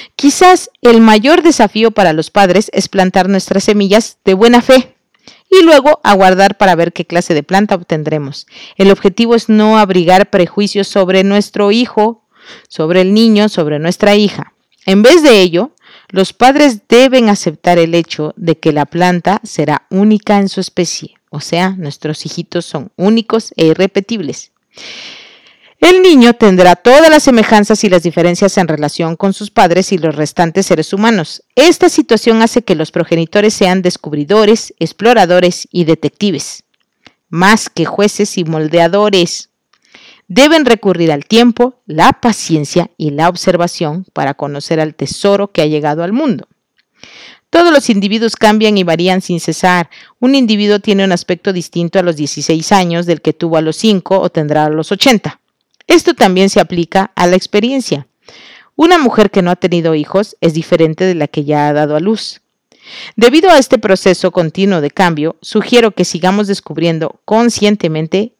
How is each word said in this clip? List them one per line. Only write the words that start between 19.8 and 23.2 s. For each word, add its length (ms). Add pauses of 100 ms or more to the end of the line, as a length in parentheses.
única 480
en 100
su 120
especie, 540 (160)
o 100
sea, 300
nuestros 560
hijitos 400
son 300
únicos 600